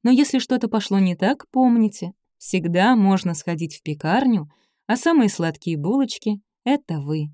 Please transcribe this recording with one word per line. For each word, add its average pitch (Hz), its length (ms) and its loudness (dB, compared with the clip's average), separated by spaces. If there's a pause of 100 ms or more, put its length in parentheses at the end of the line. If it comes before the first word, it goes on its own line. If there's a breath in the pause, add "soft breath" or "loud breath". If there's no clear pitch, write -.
но 240 80 2
если 262 280 4
что-то 247 300 -2
пошло 202 300 -2
не 185 160 2
так, 220 360 -2
помните, 226 640 0 (240)
всегда 185 600 0
можно 190 380 2
сходить 160 420 -8
в - 60 -20
пекарню — 175 680 -2 (360)
а 226 100 0
самые 277 320 2
сладкие 165 500 -4
булочки — 214 640 -2 (240)
это 247 360 -2
вы. 151 340 -4